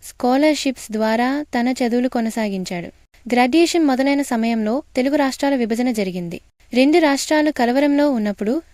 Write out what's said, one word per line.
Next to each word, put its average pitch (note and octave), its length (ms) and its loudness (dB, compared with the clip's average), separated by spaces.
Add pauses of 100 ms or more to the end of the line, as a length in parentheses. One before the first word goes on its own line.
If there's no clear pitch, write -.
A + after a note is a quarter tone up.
స్కాలర్‌షిప్స్ C4+ 880 0
ద్వారా A3+ 500 0
తన B3 260 -2
చదువులు B3 400 0
కొనసాగించాడు. G3+ 800 -4 (380)
గ్రాడ్యుయేషన్ C4 580 2
మొదలైన C4+ 380 2
సమయంలో A3+ 600 -2 (140)
తెలుగు C4+ 200 0
రాష్ట్రాల C#4 380 0
విభజన A#3+ 360 0
జరిగింది. F#3 500 -6 (320)
రెండు C#4 260 4
రాష్ట్రాలు D4+ 520 2
కలవరంలో C#4+ 600 2
ఉన్నప్పుడు G#3+ 520 -2 (120)